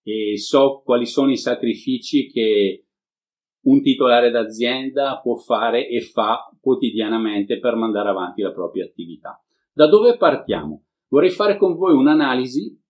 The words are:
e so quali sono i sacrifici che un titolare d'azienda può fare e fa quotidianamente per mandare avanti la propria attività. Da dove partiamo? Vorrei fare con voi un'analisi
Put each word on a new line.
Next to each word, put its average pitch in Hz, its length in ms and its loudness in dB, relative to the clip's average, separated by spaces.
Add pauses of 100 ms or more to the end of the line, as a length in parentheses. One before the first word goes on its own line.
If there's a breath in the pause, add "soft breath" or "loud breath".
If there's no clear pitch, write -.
e 107 380 -4
so 139 440 2
quali 120 220 0
sono 135 240 0
i 127 80 0
sacrifici 123 880 -4
che 107 560 0 (840)
un 139 140 6
titolare 120 500 4
d'azienda 127 920 -4
può 120 140 -2
fare 117 540 -2
e 117 100 -2
fa 110 400 -2 (180)
quotidianamente 110 1000 -2
per 120 160 -2
mandare 107 320 -2
avanti 95 340 -4
la 95 120 -4
propria 90 320 -8
attività. - 580 -18 (300)
Da 151 140 4
dove 220 280 6
partiamo? 90 720 -2 (240)
Vorrei 160 220 4
fare 202 260 0
con 175 180 2
voi 180 180 2
un'analisi 135 960 0